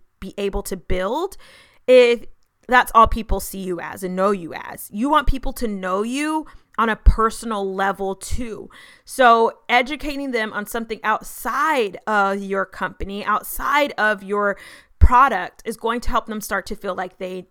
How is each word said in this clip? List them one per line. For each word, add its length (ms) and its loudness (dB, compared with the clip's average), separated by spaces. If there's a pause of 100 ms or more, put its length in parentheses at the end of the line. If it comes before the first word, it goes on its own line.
(220)
be 160 -14
able 260 -4
to 140 -8
build 580 -2 (520)
if 380 6 (420)
that's 280 4
all 100 10
people 340 0
see 200 -10
you 220 -6
as 200 -12
and 140 -6
know 160 2
you 240 -6
as? 360 -14
You 180 -2
want 180 4
people 260 0
to 140 -6
know 360 -4
you 440 -4 (300)
on 120 2
a 60 -2
personal 800 2
level 400 -2
too. 540 -8 (340)
So 640 4
educating 640 -2
them 220 -4
on 120 -6
something 380 -8
outside 920 -2 (100)
of 340 0
your 240 -4
company, 600 -8
outside 720 -2
of 260 0
your 340 -2 (420)
product, 680 4
is 120 -8
going 240 -4
to 80 -2
help 160 0
them 160 -8
start 260 -4
to 80 -8
feel 200 -8
like 220 -10
they 340 -10